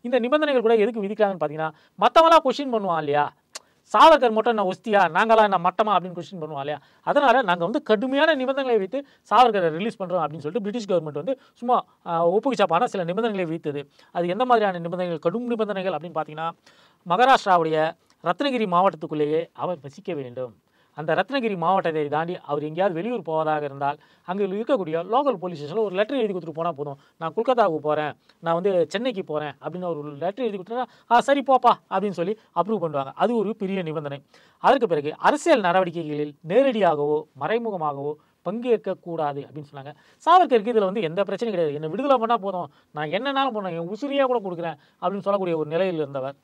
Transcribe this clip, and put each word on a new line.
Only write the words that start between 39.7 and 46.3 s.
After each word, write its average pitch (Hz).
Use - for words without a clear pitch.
சொன்னாங்க. 139
சாவர்கருக்கு 254
இதுல 208
வந்து 202
எந்த 170
பிரச்சனையும் 196
கிடையாது. 170
"என்ன 156
விடுதலை 254
பண்ணா 226
போதும், 185
நான் 151
என்னன்னாலும் 262
போனேன், 190
என் 170
உசுரியா 277
கூட 254
கொடுக்குறேன்" 170
அப்படின்னு 190
சொல்லக்கூடிய 190
ஒரு 151
நிலையில் 175
இருந்தவர். 139